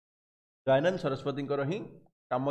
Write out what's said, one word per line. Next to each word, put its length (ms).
ଦୟାନନ୍ଦ 320
ସରସ୍ୱତୀଙ୍କର 720
ହିଁ 100
କାମ 200